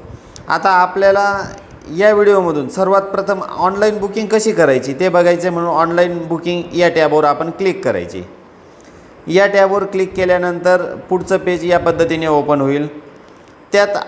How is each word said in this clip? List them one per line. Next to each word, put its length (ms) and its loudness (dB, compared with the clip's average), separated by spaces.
आता 220 0
आपल्याला 680 2
या 160 4
व्हिडिओमधून 560 2
सर्वात 340 0
प्रथम 400 -4
ऑनलाइन 560 0
बुकिंग 280 -6
कशी 260 0
करायची 480 2
ते 80 2
बघायचं 400 2
आहे, 20 -4
म्हणून 200 -2
ऑनलाइन 580 0
बुकिंग 480 -4
या 120 4
टॅबवर 360 2
आपण 260 0
क्लिक 340 -4
करायची. 380 -4
या 200 4
टॅबवर 380 2
क्लिक 300 -4
केल्यानंतर 800 0
पुढचं 280 0
पेज 320 -2
या 80 4
पद्धतीने 480 0
ओपन 340 2
होईल. 400 -2
त्यात 160 4